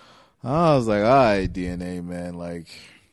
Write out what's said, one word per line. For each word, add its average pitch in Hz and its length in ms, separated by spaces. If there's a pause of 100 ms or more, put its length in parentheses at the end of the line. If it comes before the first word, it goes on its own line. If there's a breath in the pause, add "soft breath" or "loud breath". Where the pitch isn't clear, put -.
(440 soft breath)
I 151 320
was 123 120
like, 104 160
"All 110 60
right, 104 420
D 90 140
N 90 160
A, 90 200
man. 87 340
Like, 85 320 (460 soft breath)